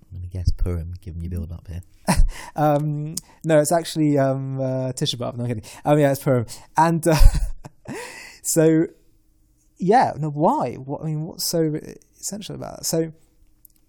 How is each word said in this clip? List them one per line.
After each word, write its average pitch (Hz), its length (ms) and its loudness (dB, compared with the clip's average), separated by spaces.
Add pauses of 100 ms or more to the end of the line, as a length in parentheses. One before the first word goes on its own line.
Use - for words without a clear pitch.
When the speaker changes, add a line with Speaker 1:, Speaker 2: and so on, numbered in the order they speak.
(120)
Speaker 1:
I'm 90 80 -16
gonna 87 80 -12
guess 87 240 0
Purim, 87 500 -2
given 82 200 -12
your 87 100 -8
build 85 200 -8
up - 160 -16
here. 82 140 -12 (260)
Speaker 2:
<laughs> 175 140 4 (340)
Um, 151 580 0 (320)
no, 156 140 6
it's 151 120 2
actually, 160 460 2
um, 135 420 0
uh, 131 320 -4
Tisha - 240 -4
B'Av. 120 220 -8
No, 120 60 -6
I'm 120 40 -4
kidding. 117 160 -4 (220)
Um, 147 140 4
yeah, 143 120 4
it's - 120 -4
Purim. 123 240 0 (280)
And, 165 320 2
uh, 156 80 4 (640)
<laughs> - 640 -16
so, 160 460 4 (920)
yeah, 202 400 4
no, 151 120 -4
why? 156 440 0
What, 135 280 -10
I - 40 -10
mean, 156 220 -4
what's - 180 -8
so 160 280 0 (460)
essential - 360 -12
about - 220 -12
that? - 80 -12
So, 160 260 -2 (760)